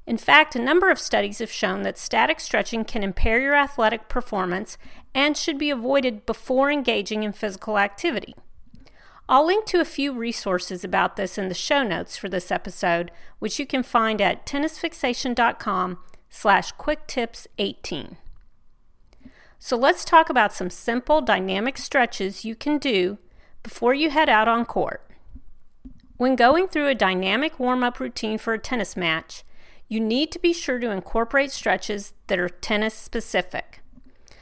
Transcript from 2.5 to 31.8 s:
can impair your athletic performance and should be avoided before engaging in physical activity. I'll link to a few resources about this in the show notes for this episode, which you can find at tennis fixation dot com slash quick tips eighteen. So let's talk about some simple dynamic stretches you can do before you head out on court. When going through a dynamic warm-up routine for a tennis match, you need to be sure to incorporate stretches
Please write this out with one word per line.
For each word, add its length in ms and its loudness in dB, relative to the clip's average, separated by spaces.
can 180 -2
impair 380 4
your 160 2
athletic 500 0
performance 720 -4
and 220 2
should 220 -2
be 120 -2
avoided 560 0
before 460 2
engaging 520 0
in 100 -4
physical 440 -4
activity. 560 -2
I'll 180 6
link 200 2
to 160 2
a 40 4
few 280 -2
resources 720 -4
about 320 0
this 200 -4
in 120 -4
the 40 -4
show 300 0
notes 320 -4
for 140 -8
this 200 -4
episode, 600 -2
which 200 -6
you 60 -4
can 180 -2
find 380 0
at 240 0
tennis 340 -2
fixation 540 -2
dot 260 2
com 380 -2
slash 420 4
quick 340 -4
tips 420 -6
eighteen. 580 -6
So 160 -2
let's 300 4
talk 240 8
about 240 4
some 160 -4
simple 500 0
dynamic 580 0
stretches 680 -2
you 100 -8
can 220 0
do 400 0
before 320 0
you 160 2
head 200 4
out 180 6
on 160 2
court. 420 -4
When 180 2
going 320 6
through 200 0
a 60 2
dynamic 640 0
warm-up 400 0
routine 380 -4
for 160 -2
a 60 -4
tennis 360 -4
match, 480 -2
you 120 -2
need 320 0
to 60 -10
be 160 2
sure 240 -4
to 140 -2
incorporate 600 0
stretches 640 -4